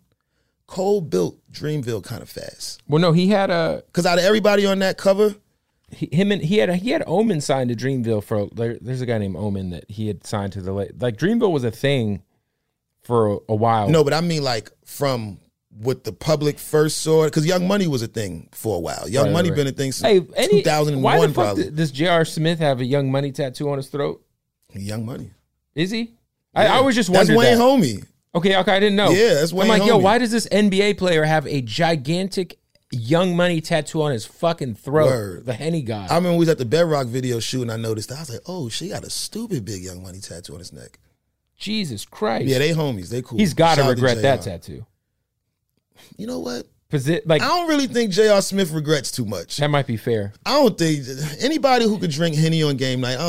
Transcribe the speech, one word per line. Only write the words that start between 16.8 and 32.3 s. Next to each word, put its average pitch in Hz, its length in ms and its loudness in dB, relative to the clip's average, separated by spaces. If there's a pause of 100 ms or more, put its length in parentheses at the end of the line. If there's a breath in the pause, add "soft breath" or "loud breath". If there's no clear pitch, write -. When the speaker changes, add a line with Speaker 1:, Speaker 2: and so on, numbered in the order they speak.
Speaker 1:
saw, 156 280 2
'cause 156 160 0
Young 180 220 0
Money 196 200 0
was 131 140 -2
a 113 60 -6
thing 87 440 -8
for 104 260 -4
a - 20 -4
while. 78 280 -8
Young 131 180 2
Speaker 2:
Right, 143 80 0
Speaker 1:
Money 175 180 2
Speaker 2:
right. 139 60 -2
Speaker 1:
been 139 100 0
a 131 40 -6
thing 135 200 -4
since - 160 -4
Speaker 2:
Hey, 185 180 4 (100)
any, 247 260 4
Speaker 1:
two - 20 -
thousand 151 320 2
and 131 80 0
one, 233 160 4
Speaker 2:
why - 80 4
the 147 60 0
fuck - 120 2
Speaker 1:
probably. 101 200 0
Speaker 2:
th-, 151 100 -10
does 156 160 -2
J 139 160 0
R 170 180 4
Smith 160 340 -2
have 139 220 0
a 127 40 -2
Young 135 260 0
Money 139 200 -2
tattoo 143 380 -6
on 143 80 -4
his 135 100 -8
throat? - 340 -6 (520)
Speaker 1:
Young 107 320 -8
Money. 117 260 -12 (440)
Speaker 2:
Is 175 160 -4
he? 233 220 -6 (420)
I, 185 80 2
Speaker 1:
Yeah. 208 100 4
Speaker 2:
I 240 40 4
always 269 180 4
just 190 160 0
Speaker 1:
That's 185 180 6
Speaker 2:
wondered 220 80 6
Speaker 1:
Wayne 240 200 6
Speaker 2:
that. 233 40 4
Speaker 1:
homie. 226 440 2 (280)
Speaker 2:
Okay, 190 240 2
okay, 185 160 2
I 196 60 2
didn't 208 160 2
know. 196 160 4
Speaker 1:
Yeah, 202 240 6
that's 160 160 2
Speaker 2:
I'm 175 80 -4
Speaker 1:
Wayne 202 80 4
Speaker 2:
like, 202 180 4
yo, 220 140 6
Speaker 1:
homie. - 40 4
Speaker 2:
why 208 140 6
does 240 140 0
this 226 180 0
N 202 200 4
B 190 120 2
A 208 120 2
player 175 320 2
have 156 200 2
a 139 160 -2
gigantic 165 960 -2 (340)